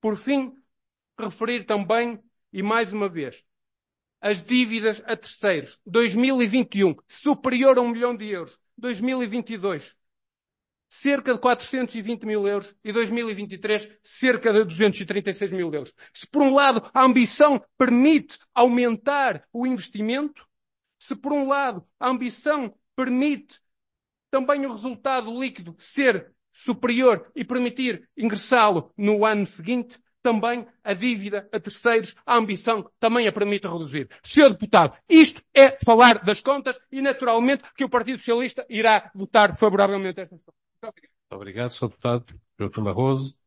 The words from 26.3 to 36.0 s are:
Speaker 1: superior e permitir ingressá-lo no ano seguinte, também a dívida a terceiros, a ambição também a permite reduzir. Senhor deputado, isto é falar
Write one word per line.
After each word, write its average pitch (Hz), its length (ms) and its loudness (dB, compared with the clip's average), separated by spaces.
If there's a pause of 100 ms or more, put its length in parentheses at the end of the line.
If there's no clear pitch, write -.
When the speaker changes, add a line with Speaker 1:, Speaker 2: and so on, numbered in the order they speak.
Speaker 1:
superior 240 840 0
e 269 120 -8
permitir 247 720 -6
ingressá-lo 214 800 0
no 208 280 2
ano 208 220 0
seguinte, 240 500 -8 (240)
também 233 460 -2 (160)
a 202 100 -4
dívida 202 600 -6
a 226 40 -4
terceiros, 226 680 -2
a 233 100 2
ambição 214 640 -2
também 233 300 2
a - 20 -6
permite 202 340 -4
reduzir. 156 440 -8 (120)
Senhor 285 280 6
deputado, 180 580 2
isto - 340 6 (120)
é 269 320 8
falar 233 360 6